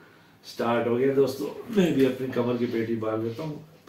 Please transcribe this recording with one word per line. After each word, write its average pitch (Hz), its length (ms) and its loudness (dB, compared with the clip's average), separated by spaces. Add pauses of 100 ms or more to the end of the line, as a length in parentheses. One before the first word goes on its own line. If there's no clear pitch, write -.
(440)
start 117 440 -2
हो 120 80 2
गए 135 140 4
दोस्तों। 135 680 -2
मैं 170 180 4
भी 131 100 6
अपनी 127 240 0
कमर 120 280 0
की 117 100 0
पेटी 113 300 -2
बांध 110 280 -2
लेता 113 180 -6
हूँ, 151 220 -10 (240)